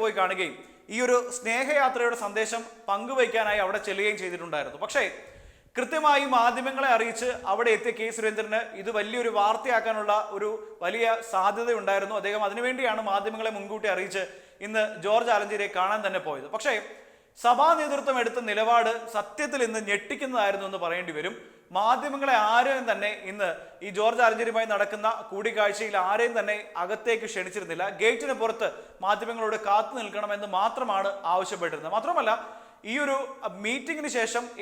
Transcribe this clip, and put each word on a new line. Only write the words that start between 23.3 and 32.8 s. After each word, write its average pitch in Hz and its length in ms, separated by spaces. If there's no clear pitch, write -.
ഇന്ന് 202 180
ഈ - 100
ജോർജ് 233 300
ആലഞ്ചേരിയുമായി 226 480
നടക്കുന്ന 208 340
കൂടിക്കാഴ്ചയിൽ 208 640
ആരെയും 233 280
തന്നെ 208 180
അകത്തേക്ക് 220 500
ക്ഷണിച്ചിരുന്നില്ല. 180 520
ഗേറ്റിന് 240 400
പുറത്ത് 226 280
മാധ്യമങ്ങളോട് 214 640
കാത്തു 220 340
നിൽക്കണമെന്ന് 202 480
മാത്രമാണ് 202 540
ആവശ്യപ്പെട്ടിരുന്നത്. 175 600
മാത്രമല്ല, 262 360